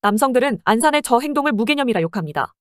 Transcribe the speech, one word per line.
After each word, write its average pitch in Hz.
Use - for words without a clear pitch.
남성들은 240
안산의 285
저 233
행동을 294
무개념이라 233
욕합니다. 160